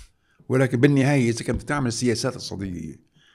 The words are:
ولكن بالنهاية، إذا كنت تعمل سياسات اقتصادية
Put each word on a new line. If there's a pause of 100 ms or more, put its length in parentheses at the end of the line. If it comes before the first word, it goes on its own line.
(500)
ولكن
بالنهاية،
إذا
كنت
تعمل
سياسات
اقتصادية (360)